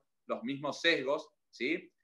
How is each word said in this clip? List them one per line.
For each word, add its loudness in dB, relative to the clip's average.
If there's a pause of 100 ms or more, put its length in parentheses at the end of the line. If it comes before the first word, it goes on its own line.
(260)
los -2
mismos -4
sesgos, 2 (200)
¿sí? -2 (120)